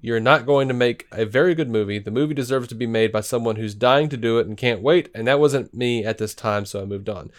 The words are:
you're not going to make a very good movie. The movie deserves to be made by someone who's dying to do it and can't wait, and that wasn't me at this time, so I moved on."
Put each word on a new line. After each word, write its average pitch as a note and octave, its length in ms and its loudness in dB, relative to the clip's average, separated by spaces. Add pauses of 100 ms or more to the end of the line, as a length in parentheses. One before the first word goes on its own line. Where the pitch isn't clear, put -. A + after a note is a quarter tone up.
you're A#2 180 -2
not A#2+ 280 4
going C#3 200 2
to C3 80 -2
make B2 360 0
a A2+ 140 -2
very E3+ 300 2
good D3+ 140 -2
movie. G#2 300 0
The G2+ 120 -10
movie D3 240 0
deserves B2+ 340 -2
to A#2 60 -12
be A#2 120 -4
made A2+ 240 2
by G#2+ 100 -2
someone A#2 340 -2
who's A2 200 -6
dying C3 340 4
to C#3 80 -6
do A#2 220 0
it A2 80 2
and G#2+ 100 -8
can't A#2 240 -2
wait, D#3+ 340 2
and A2+ 120 -6
that C#3+ 120 4
wasn't C#3 340 2
me A#2+ 300 0
at A2 160 -4
this G#2+ 160 -6
time, G#2 320 -2
so G2+ 140 -8
I G2 40 -8
moved G2+ 240 -8
on." F#2+ 300 -10